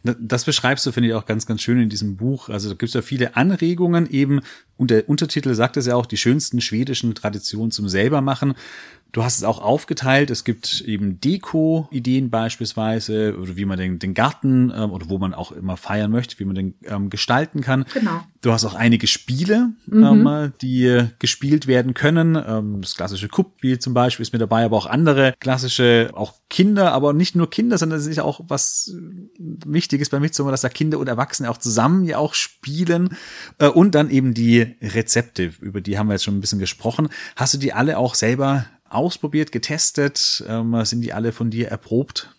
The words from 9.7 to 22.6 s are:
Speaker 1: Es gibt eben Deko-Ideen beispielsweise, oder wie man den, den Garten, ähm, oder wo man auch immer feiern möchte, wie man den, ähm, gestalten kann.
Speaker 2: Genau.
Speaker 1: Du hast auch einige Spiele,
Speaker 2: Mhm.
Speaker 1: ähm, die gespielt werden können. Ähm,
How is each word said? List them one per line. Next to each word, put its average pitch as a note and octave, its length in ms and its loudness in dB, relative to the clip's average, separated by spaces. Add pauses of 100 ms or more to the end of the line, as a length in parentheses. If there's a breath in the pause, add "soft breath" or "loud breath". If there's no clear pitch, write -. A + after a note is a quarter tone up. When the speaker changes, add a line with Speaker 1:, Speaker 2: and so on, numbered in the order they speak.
Speaker 1:
Es - 140 -4
gibt - 380 -4
eben G2+ 380 -4
Deko-Ideen D3 1080 0
beispielsweise, A2 1080 -2
oder F#2 180 -8
wie G2+ 80 -4
man F#2+ 140 -2
den, F#2 200 -2
den F#2+ 160 -4
Garten, B2+ 600 2
ähm, G#2+ 180 -2
oder F2+ 160 -10
wo G2 100 -2
man F#2 160 -2
auch E2 180 -10
immer F#2 240 -6
feiern G#2 360 -2
möchte, A#2+ 260 -4
wie G2 60 -8
man F#2+ 100 -4
den, F#2+ 200 -4 (100)
ähm, G2+ 260 -4
gestalten C3+ 500 -2
kann. C3 320 0
Speaker 2:
Genau. E3+ 300 -2 (180)
Speaker 1:
Du A#2+ 120 2
hast A2 120 2
auch G2+ 100 -6
einige A#2 340 4
Spiele, G#3 640 0 (160)
Speaker 2:
Mhm. A3 180 6 (220)
Speaker 1:
ähm, D3 260 0 (100)
die B2 460 4 (100)
gespielt C#3 480 0
werden B2+ 280 4
können. D#3+ 420 4
Ähm, G#2+ 460 -4